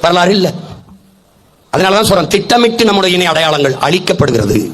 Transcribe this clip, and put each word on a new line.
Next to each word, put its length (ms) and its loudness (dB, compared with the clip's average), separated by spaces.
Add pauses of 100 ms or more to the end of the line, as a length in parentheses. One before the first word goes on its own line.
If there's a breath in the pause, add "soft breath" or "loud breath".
வரலாறு 340 2
இல்லை. 140 0 (1200)
அதனாலதான் 360 2
சொல்றேன், 260 0
திட்டமிட்டு 520 0
நம்முடைய 300 0
இணை 140 0
அடையாளங்கள் 440 0 (120)
அழிக்கப்படுகிறது 720 0 (160)